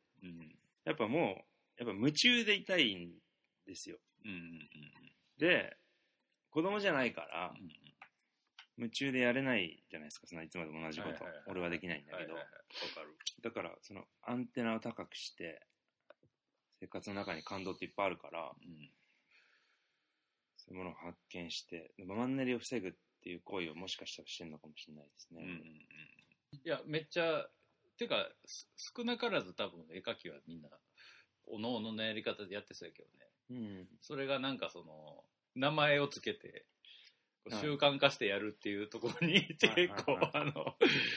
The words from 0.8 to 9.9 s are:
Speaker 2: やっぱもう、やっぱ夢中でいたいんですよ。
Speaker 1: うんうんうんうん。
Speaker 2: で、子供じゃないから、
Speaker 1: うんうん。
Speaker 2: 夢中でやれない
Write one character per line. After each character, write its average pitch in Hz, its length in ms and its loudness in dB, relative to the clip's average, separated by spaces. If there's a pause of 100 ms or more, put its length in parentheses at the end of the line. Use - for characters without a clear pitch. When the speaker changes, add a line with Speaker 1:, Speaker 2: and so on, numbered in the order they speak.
Speaker 2:
や 156 80 2
っ 156 40 -10
ぱ 107 120 2
も 120 360 0 (340)
う、 120 40 -8
や 120 40 -6
っ - 20 -2
ぱ 98 60 -2
夢 123 180 4
中 240 320 6
で 208 100 4
い 185 100 0
た 190 120 2
い 117 180 6
ん 85 240 -8 (480)
で 95 80 -12
す - 140 -10
よ。 87 100 -10 (260)
Speaker 1:
う 110 40 -10
ん - 20 -6
う 95 40 -6
ん - 20 -6
う 87 40 -8
ん - 20 -8
う 85 40 -10 (120)
ん。 78 40 -14 (760)
Speaker 2:
で、 151 380 6 (720)
子 160 120 4
供 202 160 2
じ 202 100 4
ゃ 170 40 8
な 131 120 6
い 113 80 2
か 80 100 -6
ら、 85 360 -4
Speaker 1:
う - 20 -18
ん - 40 -12
う 85 40 -12
ん。 78 40 -16 (1040)
Speaker 2:
夢 117 140 -4
中 135 220 0
で 127 80 4
や 123 120 8
れ 135 100 2
な 127 160 4
い 82 320 -2